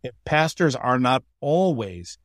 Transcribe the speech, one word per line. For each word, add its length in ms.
if 100
pastors 500
are 240
not 240
always 840